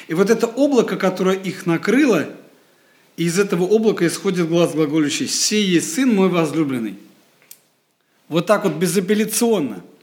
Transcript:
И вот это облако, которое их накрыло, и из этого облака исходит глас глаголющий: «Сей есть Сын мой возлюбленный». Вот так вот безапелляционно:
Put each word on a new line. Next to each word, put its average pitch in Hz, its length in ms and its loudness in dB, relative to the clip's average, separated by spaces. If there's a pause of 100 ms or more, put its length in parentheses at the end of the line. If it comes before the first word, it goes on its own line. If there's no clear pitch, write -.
И 165 60 -4
вот 196 160 2
это 220 160 2
облако, 254 500 2
которое 185 400 0
их 190 300 -8
накрыло, 202 600 2 (920)
и 170 60 -2
из 170 140 -2
этого 190 260 0
облака 208 420 2
исходит 175 420 -2
глас 165 240 2
глаголющий: 147 560 -2
«Сей - 340 0
есть 180 300 0
Сын 262 220 2
мой 190 160 4
возлюбленный». 143 640 -2 (1300)
Вот 165 180 -2
так 208 180 2
вот 180 120 0
безапелляционно: 185 1080 -2 (180)